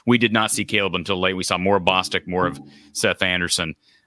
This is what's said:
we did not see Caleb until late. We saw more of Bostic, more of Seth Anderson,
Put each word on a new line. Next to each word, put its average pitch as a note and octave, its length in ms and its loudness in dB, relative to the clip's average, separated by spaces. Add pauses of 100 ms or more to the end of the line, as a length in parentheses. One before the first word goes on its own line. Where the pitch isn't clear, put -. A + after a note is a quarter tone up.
we A#2+ 100 6
did A2+ 160 2
not A2 180 0
see G#2 140 -2
Caleb G2 300 -2
until F2+ 240 -4
late. F#2 160 0
We F#2 80 -4
saw F2+ 160 -2
more G2 180 2
of F2+ 60 -2
Bostic, F#2 440 0
more F2+ 200 0
of D2+ 120 -6 (340)
Seth - 280 -2
Anderson, F2+ 540 -2 (320)